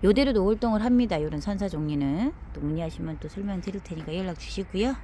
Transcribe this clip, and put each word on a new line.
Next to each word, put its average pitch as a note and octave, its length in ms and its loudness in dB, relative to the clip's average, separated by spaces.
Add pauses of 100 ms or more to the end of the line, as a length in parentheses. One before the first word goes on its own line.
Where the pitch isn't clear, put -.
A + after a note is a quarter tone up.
요대로도 G#3+ 420 6
월동을 G#3+ 380 2
합니다. A#3 380 4
요런 D3+ 180 -2
산사 G3 300 -2
종류는 D3+ 640 0 (200)
또 D3 80 -8
문의하시면 D#3+ 600 -4
또 D#3 80 -10
설명드릴 G3 540 -6
테니까 D#3 320 -8
연락 F#3 220 -4
주시고요. G3 560 -2 (100)